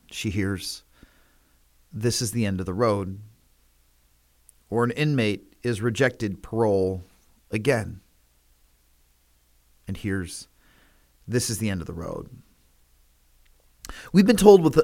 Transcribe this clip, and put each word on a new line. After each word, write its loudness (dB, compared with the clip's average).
She -8
hears, -6
"This -2
is -4
the -2
end -2
of -6
the -6
road." -2
Or 0
an 0
inmate -2
is -2
rejected -2
parole 0
again -2
and -8
hears, -6
"This -2
is -6
the -4
end -4
of -12
the -10
road." -12
We've 6
been 4
told 10
with 2